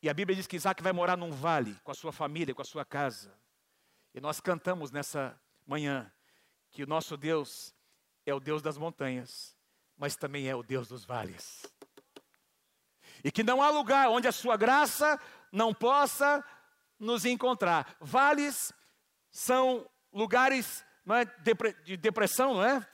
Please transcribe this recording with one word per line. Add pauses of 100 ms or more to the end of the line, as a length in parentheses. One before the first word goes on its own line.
E
a
Bíblia
diz
que
Isaac
vai
morar
num
vale,
com
a
sua
família,
com
a
sua
casa. (840)
E
nós
cantamos
nessa (260)
manhã (600)
que
o
nosso
Deus (500)
é
o
Deus
das
montanhas, (400)
mas
também
é
o
Deus
dos
vales. (1500)
E
que
não
há
lugar
onde
a
sua
graça (300)
não
possa (540)
nos
encontrar.
Vales (560)
são (240)
lugares, (220)
não
é,
depre-, (100)
de
depressão,
não
é?